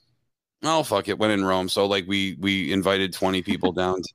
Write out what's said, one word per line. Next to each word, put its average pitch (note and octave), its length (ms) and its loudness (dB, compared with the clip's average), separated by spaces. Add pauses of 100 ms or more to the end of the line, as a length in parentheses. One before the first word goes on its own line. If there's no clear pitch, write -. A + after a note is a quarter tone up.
(640)
"Oh, D#3 200 2
fuck G2 240 -2
it," G2 100 -2
when G#2+ 140 2
in G2 140 2
Rome. F#2 240 2
So, G2+ 160 2
like, G2 220 0
we, G2 320 -2
we F#2+ 320 0
invited F#2+ 420 0
twenty F#2+ 280 0
people F#2 300 0
down F#2 300 -2
to - 140 -10